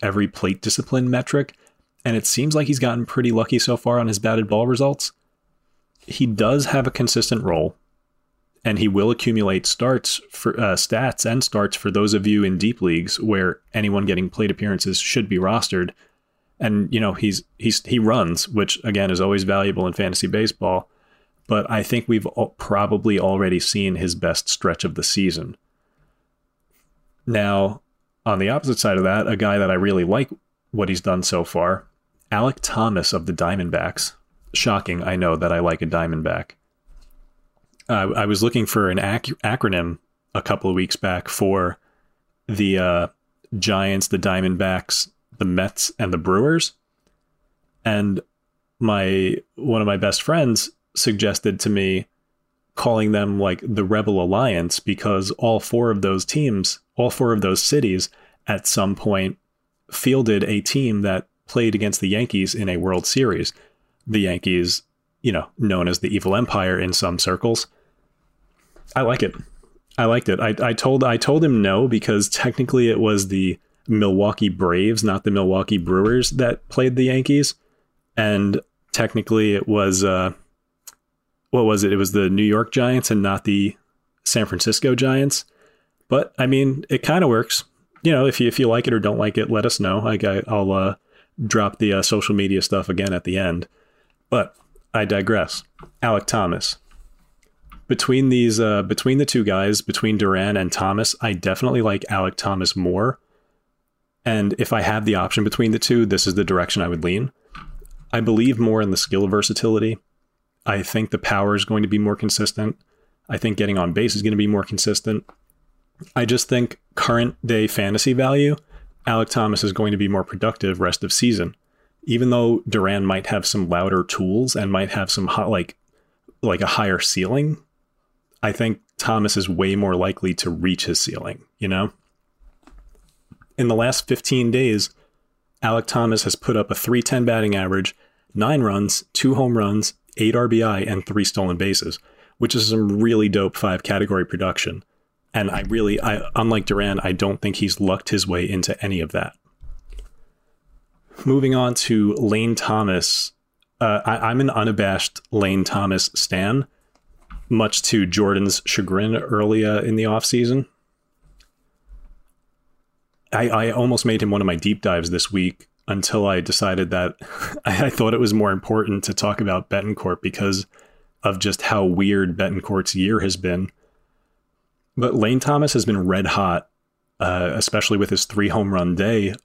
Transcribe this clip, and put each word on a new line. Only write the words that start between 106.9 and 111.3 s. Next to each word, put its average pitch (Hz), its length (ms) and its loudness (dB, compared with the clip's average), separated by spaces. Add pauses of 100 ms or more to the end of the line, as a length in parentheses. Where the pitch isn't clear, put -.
lean. 92 300 -2 (800)
I 117 80 0
believe 113 380 4
more 110 240 2
in 104 80 0
the 92 60 0
skill 98 300 0
versatility. 107 720 0 (680)
I 101 180 -2
think 110 280 -2
the 101 80 -2
power 101 360 0